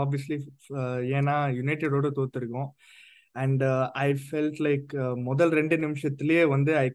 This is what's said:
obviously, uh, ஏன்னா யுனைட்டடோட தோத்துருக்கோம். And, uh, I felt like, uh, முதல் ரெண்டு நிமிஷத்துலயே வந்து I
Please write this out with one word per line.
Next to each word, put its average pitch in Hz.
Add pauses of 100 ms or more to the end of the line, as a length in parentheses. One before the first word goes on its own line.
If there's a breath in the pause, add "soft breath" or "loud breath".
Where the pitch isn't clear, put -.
obviously, 143 (460)
uh, 127 (180)
ஏன்னா 143 (220)
யுனைட்டடோட 143 (120)
தோத்துருக்கோம். 127 (760 soft breath)
And, 135
uh, 131
I 139 (240)
felt 151 (120)
like, 143
uh, 127
முதல் 139
ரெண்டு 156
நிமிஷத்துலயே 151
வந்து 139
I 131